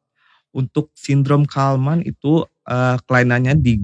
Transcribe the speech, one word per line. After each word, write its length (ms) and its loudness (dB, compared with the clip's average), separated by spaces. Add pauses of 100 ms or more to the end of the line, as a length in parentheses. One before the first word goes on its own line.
(500)
Untuk 440 -6
sindrom 520 0
Kallmann 560 -2
itu, 400 -2 (220)
eh, 360 -2
kelainannya 560 0
di 280 2